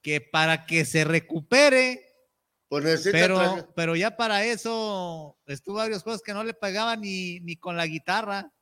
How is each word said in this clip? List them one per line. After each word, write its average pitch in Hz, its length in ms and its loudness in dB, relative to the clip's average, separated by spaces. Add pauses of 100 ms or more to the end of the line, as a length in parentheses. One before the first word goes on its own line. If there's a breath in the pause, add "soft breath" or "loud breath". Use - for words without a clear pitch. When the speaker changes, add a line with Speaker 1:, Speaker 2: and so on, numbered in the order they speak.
Speaker 1:
que 151 200 -2
para 160 440 0
que 165 200 0
se 156 180 2
recupere. 254 1000 4 (640)
Speaker 2:
Pues 143 140 -2
necesita 165 340 2
Speaker 1:
Pero, 180 200 4
Speaker 2:
traer 180 380 0
Speaker 1:
pero 165 200 0
ya 202 220 0
para 214 280 0
eso 202 1000 -6
estuvo 143 320 -10
varios 220 260 -4
juegos 220 200 -6
que 208 100 -10
no 208 100 -6
le 226 100 -6
pegaba 220 420 -4
ni, 185 460 -8
ni 170 140 -10
con 170 220 -8
la 170 100 -2
guitarra. 190 640 -4 (100)